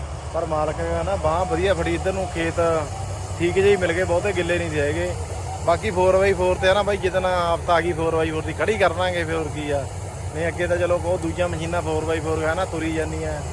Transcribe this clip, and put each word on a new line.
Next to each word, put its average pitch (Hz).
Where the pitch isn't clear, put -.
ਪਰ 165
ਮਾਲਕ 156
ਨੇ 170
ਨਾ 190
ਬਾਂਹ 165
ਵਧੀਆ 180
ਫੜੀ। 165
ਇੱਧਰ 170
ਨੂੰ 190
ਖੇਤ 165
ਠੀਕ 175
ਜਿਹੇ 190
ਹੀ 202
ਮਿਲ 180
ਗਏ, 180
ਬਹੁਤੇ 180
ਗਿੱਲੇ 175
ਨਹੀਂ 170
ਸੀ 151
ਹੈਗੇ। 165
ਬਾਕੀ 170
ਫੋਰ 185
ਬਾਈ 196
ਫੋਰ 180
ਤੇ 185
ਆ 190
ਨਾ 202
ਬਾਈ, 202
ਜਿੱਦਣ 185
ਆਫਤ 175
ਆ 165
ਗਈ 175
ਫੋਰ 160
ਬਾਈ 160
ਫੋਰ 156
ਦੀ 160
ਖੜੀ 196
ਕਰ 180
ਦਾਂਗੇ, 180
ਫਿਰ 160
ਹੋਰ 160
ਕੀ 147
ਆ। 139
ਨਹੀਂ 160
ਅੱਗੇ 175
ਤਾਂ 175
ਚਲੋ 175
ਬਹੁਤ 175
ਦੂਜੀਆਂ 165
ਮਸ਼ੀਨਾਂ 170
ਫੋਰ 156
ਬਾਈ 160
ਫੋਰ 160
ਹੈ 160
ਨਾ 185
ਤੁਰੀ 160
ਜਾਂਦੀਆਂ। 156